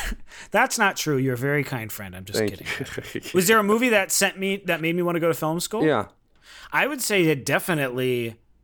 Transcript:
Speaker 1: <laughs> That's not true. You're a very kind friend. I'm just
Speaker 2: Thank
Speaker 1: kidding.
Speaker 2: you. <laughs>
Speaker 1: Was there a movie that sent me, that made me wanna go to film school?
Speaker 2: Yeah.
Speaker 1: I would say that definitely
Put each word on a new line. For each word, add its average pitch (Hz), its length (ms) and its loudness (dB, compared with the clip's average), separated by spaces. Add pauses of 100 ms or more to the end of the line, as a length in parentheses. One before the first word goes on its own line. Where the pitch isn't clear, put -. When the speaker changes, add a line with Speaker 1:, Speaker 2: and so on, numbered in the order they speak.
Speaker 1:
<laughs> - 500 -10
That's 240 260 2
not 202 180 2
true. 151 200 0
You're 131 180 2
a 120 40 -6
very 143 260 0
kind 113 260 -6
friend. 95 240 -12
I'm 92 100 -14
just 104 140 -4
Speaker 2:
Thank 107 140 0
Speaker 1:
kidding. - 140 -12 (480)
Speaker 2:
you. - 140 -4
<laughs> - 60 -12
Speaker 1:
Was 175 140 4
there 226 100 8
a 208 60 4
movie 226 240 4
that 202 240 2
sent 190 260 0
me, 196 280 -2
that 170 140 -2
made 165 140 0
me 180 80 0
wanna 175 160 0
go 160 80 0
to 160 80 2
film 160 240 -2
school? 208 260 -2
Speaker 2:
Yeah. 120 220 2 (640)
Speaker 1:
I 165 160 2
would 277 160 -4
say 196 240 2
that 143 180 2
definitely 127 920 0 (280)